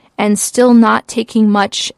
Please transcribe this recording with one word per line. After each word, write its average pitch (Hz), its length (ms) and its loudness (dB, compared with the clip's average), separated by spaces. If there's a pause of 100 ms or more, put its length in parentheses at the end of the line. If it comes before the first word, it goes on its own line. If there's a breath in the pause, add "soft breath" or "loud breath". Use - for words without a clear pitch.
(160)
and 208 220 -2
still 247 340 0
not 226 340 2
taking 220 440 -2
much, 202 480 -4